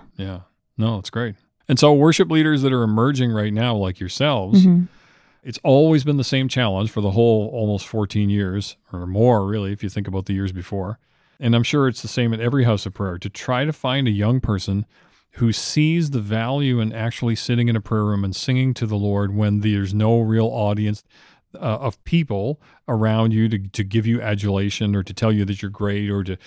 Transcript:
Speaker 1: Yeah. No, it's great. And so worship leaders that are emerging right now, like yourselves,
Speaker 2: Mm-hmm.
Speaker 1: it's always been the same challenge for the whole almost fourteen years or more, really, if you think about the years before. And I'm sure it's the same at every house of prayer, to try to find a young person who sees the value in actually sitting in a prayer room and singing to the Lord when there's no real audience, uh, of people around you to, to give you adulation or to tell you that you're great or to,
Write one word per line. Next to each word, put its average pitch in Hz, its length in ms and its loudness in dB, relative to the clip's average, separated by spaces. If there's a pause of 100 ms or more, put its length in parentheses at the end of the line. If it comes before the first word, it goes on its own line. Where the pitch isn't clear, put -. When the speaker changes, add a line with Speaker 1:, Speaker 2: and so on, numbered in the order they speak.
(160)
Speaker 1:
Yeah. 95 240 -10 (380)
No, 110 200 -2
it's 90 120 -12
great. 113 240 -6 (340)
And 135 100 2
so 147 140 8
worship 160 380 4
leaders 156 320 2
that 135 100 2
are 123 120 2
emerging 120 480 2
right 107 200 -2
now, 117 220 0
like 95 260 -2
yourselves, 113 640 2
Speaker 2:
Mm-hmm. 175 200 6 (580)
Speaker 1:
it's 127 200 -12
always 147 420 4
been 147 140 0
the 127 60 0
same 131 240 -2
challenge 107 420 -2
for 110 100 -4
the 101 120 0
whole 110 360 4
almost 107 380 -2
fourteen 104 440 -2
years 101 460 -2 (160)
or 90 140 -8
more, 104 400 2
really, 101 260 -4
if 101 100 -10
you 101 60 -6
think 98 180 -6
about 95 200 -6
the 101 80 -4
years 98 180 -4
before. 92 460 -8 (400)
And 117 180 2
I'm 117 60 4
sure 139 260 2
it's - 140 -6
the 110 60 -10
same 117 260 -2
at 110 60 -6
every 123 240 2
house 107 220 2
of 95 80 -10
prayer, 92 240 -6
to 101 120 -8
try 127 340 -4
to 151 80 -4
find 135 340 -2
a 117 60 2
young 107 280 2
person 101 440 -2 (500)
who 117 180 2
sees 156 580 0
the 131 100 -2
value 120 600 -2
in 110 120 -2
actually 113 440 -4
sitting 120 320 0
in 113 80 2
a 107 40 -2
prayer 107 240 -2
room 101 200 0
and 95 120 -4
singing 127 380 0
to 117 120 -4
the 107 120 -2
Lord 101 360 -2
when 104 260 0
there's 101 340 0
no 110 260 2
real 110 280 2
audience, 104 540 -2 (520)
uh, - 40 -18
of 117 460 -4
people 139 560 -2 (280)
around 110 440 2
you 110 160 2
to, 110 100 -2
to 98 260 -6
give 104 220 -2
you 117 140 2
adulation 101 760 -2
or 95 80 0
to 95 100 -12
tell 110 180 0
you 104 120 0
that 98 180 -6
you're 98 80 -8
great 101 400 -4
or 101 140 -2
to, 92 120 -8 (100)